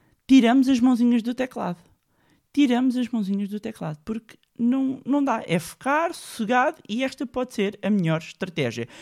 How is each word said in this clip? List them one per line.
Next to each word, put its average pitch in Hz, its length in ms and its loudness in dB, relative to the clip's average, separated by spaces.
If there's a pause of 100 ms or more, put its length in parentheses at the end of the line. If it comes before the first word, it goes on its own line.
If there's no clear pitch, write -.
(280)
tiramos 262 420 6
as 254 100 4
mãozinhas 240 420 4
do 240 120 -6
teclado. 220 460 -6 (760)
Tiramos 254 400 2
as 247 140 -2
mãozinhas 202 400 -2
do 208 100 -10
teclado, 156 460 -10
porque 226 320 -10 (220)
não, 262 440 0
não 285 200 0
dá. 240 240 -2
É 165 100 0
focar, 302 560 -2
sossegado, 247 640 -2 (100)
e 233 160 -4
esta 262 220 -6
pode 254 300 -8
ser 202 260 -4
a 190 80 -2
melhor 165 300 2
estratégia. 120 680 -6 (140)